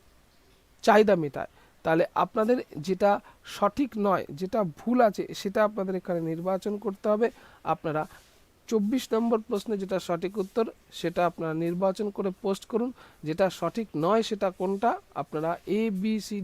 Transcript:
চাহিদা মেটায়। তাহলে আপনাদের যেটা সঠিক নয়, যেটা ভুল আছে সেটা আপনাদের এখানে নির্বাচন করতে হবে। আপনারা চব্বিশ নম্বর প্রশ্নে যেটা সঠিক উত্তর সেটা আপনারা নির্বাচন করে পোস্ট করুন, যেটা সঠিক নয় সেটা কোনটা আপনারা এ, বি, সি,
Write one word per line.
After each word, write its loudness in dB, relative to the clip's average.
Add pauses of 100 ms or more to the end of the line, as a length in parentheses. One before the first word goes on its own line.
(840)
চাহিদা 8
মেটায়। -6 (340)
তাহলে 4 (200)
আপনাদের 2 (280)
যেটা 2 (460)
সঠিক 0 (160)
নয়, 2 (160)
যেটা -2 (180)
ভুল 2 (100)
আছে -2 (180)
সেটা 0
আপনাদের -4
এখানে -2 (100)
নির্বাচন -2 (120)
করতে -6
হবে। 2 (480)
আপনারা -2 (640)
চব্বিশ 0 (100)
নম্বর 2 (100)
প্রশ্নে -4
যেটা -2 (100)
সঠিক -4 (100)
উত্তর -2 (360)
সেটা -2
আপনারা -4 (100)
নির্বাচন 0 (100)
করে -2 (120)
পোস্ট -2
করুন, 0 (360)
যেটা 2 (120)
সঠিক -4 (180)
নয় 4
সেটা -2 (120)
কোনটা 0 (320)
আপনারা -4 (280)
এ, 2 (200)
বি, 0 (120)
সি, -6